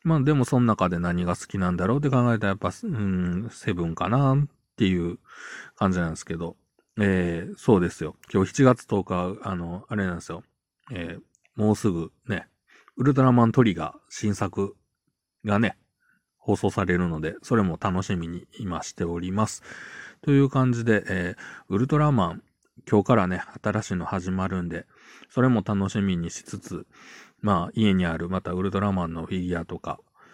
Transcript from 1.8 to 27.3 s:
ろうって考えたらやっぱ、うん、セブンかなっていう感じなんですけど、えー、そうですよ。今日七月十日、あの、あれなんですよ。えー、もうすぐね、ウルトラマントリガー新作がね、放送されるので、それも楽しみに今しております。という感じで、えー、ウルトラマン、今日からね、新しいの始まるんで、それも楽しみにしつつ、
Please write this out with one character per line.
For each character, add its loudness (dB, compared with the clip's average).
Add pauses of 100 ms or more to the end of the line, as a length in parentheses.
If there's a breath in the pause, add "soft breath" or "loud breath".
ろ 2
う 0
っ 0
て 0
考 4
え 0
た -2
ら 2
や 0
っ -10
ぱ、 -2 (120)
う -8
ん、 -2
セ -6
ブ -2
ン -4
か -4
な 4
っ 4 (380)
て 2
い 2
う -10 (580 loud breath)
感 0
じ 0
な 0
ん -4
で -8
す -16
け -8
ど、 -10 (420)
え 0
ー、 -14
そ 4
う 6
で 0
す -8
よ。 -8 (160)
今 4
日 -6
七 2
月 4
十 0
日、 -4
あ -6
の、 -8
あ -4
れ 0
な -4
ん -6
で -10
す -12
よ。 -12 (500)
え -10
ー、 -16
も 4
う 2
す 0
ぐ -6 (160)
ね、 -6 (480 soft breath)
ウ -2
ル 4
ト 4
ラ 6
マ 6
ン 2
ト 6
リ 4
ガ -6
ー -20 (100)
新 -4
作 -4 (680)
が 0
ね、 0 (600)
放 0
送 0
さ 0
れ 2
る 0
の -4
で、 -6
そ 0
れ 4
も 0
楽 -2
し -4
み -6
に -10 (120)
今 -6
し -12
て -6
お -4
り -6
ま 0
す。 -10 (600 loud breath)
と -2
い 6
う 4
感 2
じ -2
で、 2
え -4
ー、 - (320 loud breath)
ウ 0
ル 2
ト 2
ラ 4
マ 4
ン、 -8 (480)
今 6
日 -2
か 6
ら 4
ね、 -2 (200)
新 0
し -10
い -2
の -4
始 -4
ま -2
る -4
ん -6
で、 -10 (420 loud breath)
そ 0
れ 4
も 4
楽 0
し -2
み 0
に -4
し -14
つ -12
つ、 -12 (540 loud breath)